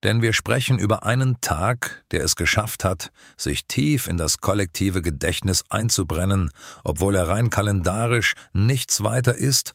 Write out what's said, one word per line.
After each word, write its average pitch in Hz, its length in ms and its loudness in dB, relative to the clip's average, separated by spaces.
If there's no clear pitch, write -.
Denn 107 180 2
wir 113 140 2
sprechen 127 440 0
über 104 260 0
einen 127 360 0
Tag, 98 720 -2
der 78 140 -2
es - 120 0
geschafft - 480 -2
hat, 92 260 -2
sich - 280 -4
tief 143 400 0
in 87 120 -2
das 80 180 0
kollektive 95 640 0
Gedächtnis 85 720 -2
einzubrennen, 98 800 0
obwohl 87 320 0
er 87 140 2
rein 110 200 2
kalendarisch 104 840 0
nichts 117 500 0
weiter 123 320 2
ist - 400 0